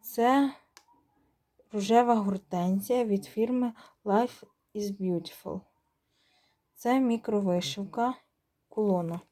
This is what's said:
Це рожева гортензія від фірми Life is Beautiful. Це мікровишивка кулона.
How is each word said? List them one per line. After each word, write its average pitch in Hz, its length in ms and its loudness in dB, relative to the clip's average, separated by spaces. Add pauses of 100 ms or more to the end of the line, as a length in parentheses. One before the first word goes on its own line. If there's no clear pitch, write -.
Це 262 520 2 (1160)
рожева 226 440 4
гортензія 196 880 -2
від 196 200 0
фірми 240 480 -2 (320)
Life 220 380 0 (320)
is 202 260 -6
Beautiful. 180 600 -6 (1120)
Це 254 260 0
мікровишивка 214 1120 -2 (540)
кулона. 180 540 -2 (100)